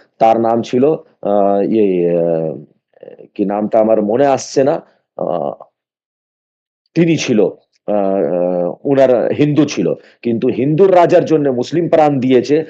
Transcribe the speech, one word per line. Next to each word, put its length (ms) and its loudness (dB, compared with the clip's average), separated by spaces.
তার 220 4
নাম 220 0
ছিল, 220 -2
আহ, 400 0
ইয়ে, 560 0
আহ, 400 -2
কি 100 -4
নামটা 340 -2
আমার 240 2
মনে 240 0
আসছে 380 0
না, 160 -2
আহ, 360 -6
তিনি 220 2
ছিল, 280 0
আহ, 80 -4
আহ, 800 -2
ওনার 480 2
হিন্দু 320 0
ছিল, 300 -4
কিন্তু 260 -2
হিন্দুর 460 2
রাজার 300 4
জন্য 240 0
মুসলিম 400 -4
প্রাণ 320 2
দিয়েছে, 500 2